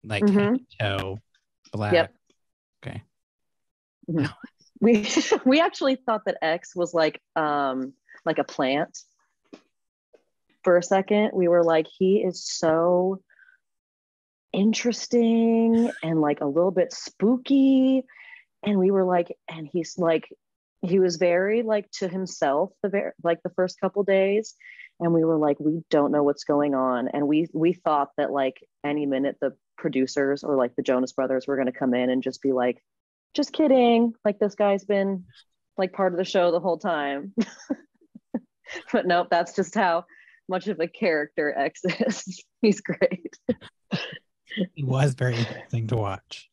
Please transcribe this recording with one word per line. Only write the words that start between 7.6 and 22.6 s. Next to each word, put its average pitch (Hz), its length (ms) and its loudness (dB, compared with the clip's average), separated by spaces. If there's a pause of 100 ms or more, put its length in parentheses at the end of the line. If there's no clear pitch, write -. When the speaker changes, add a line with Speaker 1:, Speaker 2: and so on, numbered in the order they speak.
Speaker 2:
like 156 140 -2
a 139 60 0
plant 143 540 -4 (1700)
for 175 120 6
a 175 60 4
second. 202 500 2
We 180 160 2
were 175 160 4
like, 160 240 2
"He 190 340 2
is 180 220 -6
so 180 760 0 (1300)
interesting 226 1400 2 (120)
and, 160 180 0
like, 147 200 0
a 151 60 -4
little 165 240 2
bit 175 220 0
spooky." 262 1120 2 (600)
And 202 140 0
we 185 120 4
were 190 140 2
like, 175 300 0 (140)
and 160 240 -12
he's 165 260 -6
like, 165 300 0 (540)
he 185 160 0
was 180 180 2
very, 185 460 0
like, 214 300 -2
to 190 160 -6
himself 175 640 -2 (100)